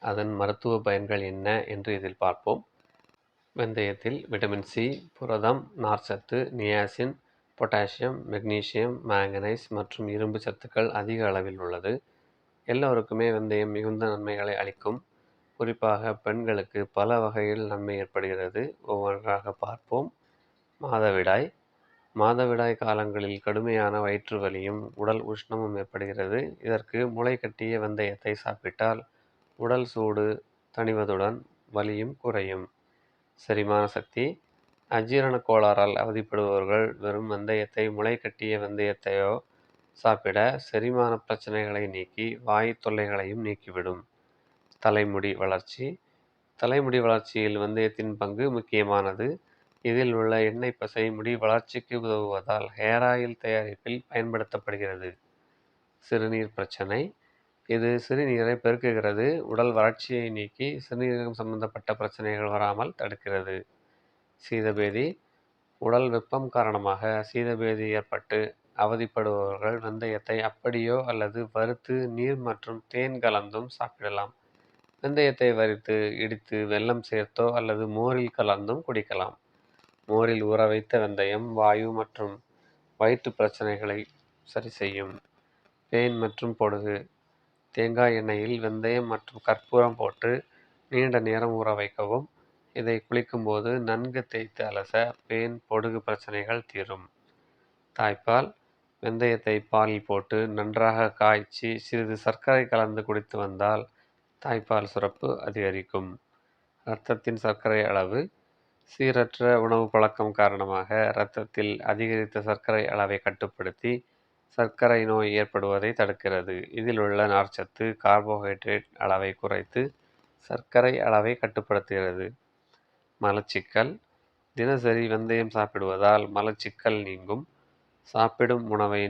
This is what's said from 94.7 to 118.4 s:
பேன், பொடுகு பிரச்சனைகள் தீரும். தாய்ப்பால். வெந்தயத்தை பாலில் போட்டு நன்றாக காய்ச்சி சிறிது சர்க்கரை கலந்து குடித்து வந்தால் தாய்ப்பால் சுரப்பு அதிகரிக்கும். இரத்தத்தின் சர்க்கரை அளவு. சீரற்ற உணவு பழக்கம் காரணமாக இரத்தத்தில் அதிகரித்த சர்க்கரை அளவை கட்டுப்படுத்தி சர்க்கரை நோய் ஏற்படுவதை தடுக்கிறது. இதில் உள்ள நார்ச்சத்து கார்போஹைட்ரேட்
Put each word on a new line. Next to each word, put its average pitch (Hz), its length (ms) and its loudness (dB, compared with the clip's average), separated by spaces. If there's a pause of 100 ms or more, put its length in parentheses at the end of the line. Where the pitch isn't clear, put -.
பேன், 113 320 -4 (100)
பொடுகு 110 360 -2
பிரச்சனைகள் 107 640 -4
தீரும். 95 400 -10 (920)
தாய்ப்பால். 113 540 2 (520)
வெந்தயத்தை 113 540 2 (100)
பாலில் 107 420 2
போட்டு 101 320 0 (100)
நன்றாக 110 600 2
காய்ச்சி 107 680 2
சிறிது 110 400 -4
சர்க்கரை 127 480 2
கலந்து 110 380 0
குடித்து 107 340 -4
வந்தால் 101 480 0 (560)
தாய்ப்பால் 110 500 -2
சுரப்பு 104 380 -4 (100)
அதிகரிக்கும். 95 720 -4 (720)
இரத்தத்தின் 113 580 -4
சர்க்கரை 107 400 2
அளவு. 101 360 0 (720)
சீரற்ற 123 580 2 (120)
உணவு 113 260 4
பழக்கம் 107 460 4
காரணமாக 98 560 2 (160)
இரத்தத்தில் 107 640 -2 (120)
அதிகரித்த 110 600 -2
சர்க்கரை 107 440 0
அளவை 101 320 0
கட்டுப்படுத்தி 98 720 -4 (640)
சர்க்கரை 117 460 6
நோய் 110 280 2
ஏற்படுவதை 101 600 0
தடுக்கிறது. 98 640 0 (160)
இதில் 113 280 -2
உள்ள 101 260 4
நார்ச்சத்து 98 600 0 (120)
கார்போஹைட்ரேட் 104 920 2 (100)